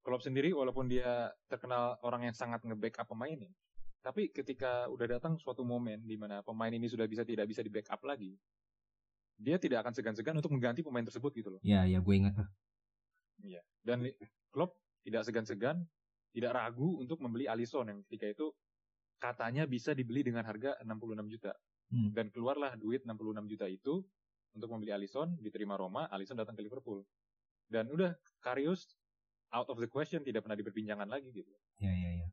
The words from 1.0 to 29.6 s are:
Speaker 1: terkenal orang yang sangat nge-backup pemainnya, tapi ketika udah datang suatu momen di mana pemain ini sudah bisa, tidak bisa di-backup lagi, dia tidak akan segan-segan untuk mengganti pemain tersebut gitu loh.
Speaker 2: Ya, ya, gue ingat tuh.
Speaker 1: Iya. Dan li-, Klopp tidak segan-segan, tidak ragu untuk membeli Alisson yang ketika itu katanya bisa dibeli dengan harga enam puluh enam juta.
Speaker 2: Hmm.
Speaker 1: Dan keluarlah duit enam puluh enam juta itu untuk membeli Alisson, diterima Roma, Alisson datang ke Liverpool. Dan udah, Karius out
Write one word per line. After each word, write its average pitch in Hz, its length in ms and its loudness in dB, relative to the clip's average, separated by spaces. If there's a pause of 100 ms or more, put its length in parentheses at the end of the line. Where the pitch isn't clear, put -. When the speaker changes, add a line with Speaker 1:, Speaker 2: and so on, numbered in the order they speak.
Speaker 1:
terkenal 120 480 0
orang 120 240 0
yang 120 80 0
sangat 117 320 -4
nge-backup 113 400 -2
pemainnya, 117 480 -8 (480)
tapi 202 300 0
ketika 123 580 -2
udah 120 300 0
datang 160 180 0
suatu 131 260 -6
momen 120 380 0
di 110 160 -6
mana 104 240 -4
pemain 113 300 0
ini 117 160 0
sudah 113 180 2
bisa, 110 180 0
tidak 107 220 2
bisa 110 160 -4
di-backup 107 420 -4
lagi, 117 300 -6 (1040)
dia 139 220 2
tidak 123 260 2
akan 120 80 0
segan-segan 113 400 -2
untuk 156 160 0
mengganti 120 320 2
pemain 120 240 0
tersebut 117 300 -2
gitu 104 180 -6
loh. 92 80 -14
Speaker 2:
Ya, 98 240 8
ya, 92 160 6
gue 95 160 8
ingat 98 180 8
tuh. 98 140 0 (960)
Speaker 1:
Iya. 92 180 -14 (220)
Dan 120 240 0
li-, 104 100 -6 (320)
Klopp 170 300 -2 (260)
tidak 110 180 0
segan-segan, 117 640 0 (480)
tidak 117 240 0
ragu 123 400 2
untuk 139 240 -4
membeli 123 240 0
Alisson 120 420 0
yang 101 220 -8
ketika 110 240 -6
itu 151 140 -2 (720)
katanya 120 480 0
bisa 127 260 0
dibeli 131 320 0
dengan 117 180 2
harga 110 380 -4
enam 110 160 -6
puluh 113 160 -6
enam 107 160 -6
juta. 107 240 -8 (400)
Speaker 2:
Hmm. 113 180 6
Speaker 1:
Dan 107 200 0
keluarlah 131 440 0
duit 113 300 0
enam 117 100 -6
puluh 110 160 -4
enam 107 140 -4
juta 107 220 -4
itu 135 340 0 (540)
untuk 110 160 -8
membeli 107 240 -4
Alisson, 139 420 -2
diterima 104 400 -4
Roma, 98 320 -2
Alisson 98 260 -6
datang 113 200 -4
ke 107 100 -8
Liverpool. 104 400 -8 (640)
Dan 113 240 0
udah, 170 240 2 (240)
Karius 139 560 0 (560)
out 120 160 0